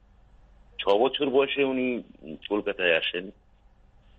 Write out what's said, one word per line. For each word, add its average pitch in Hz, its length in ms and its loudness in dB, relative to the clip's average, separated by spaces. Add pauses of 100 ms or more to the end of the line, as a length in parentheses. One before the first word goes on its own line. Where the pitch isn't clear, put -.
(800)
ছ - 80 -2
বছর 131 420 2
বয়সে 139 340 2
উনি 127 380 -2 (460)
কলকাতায় 95 480 0
আসেন 90 340 -4 (880)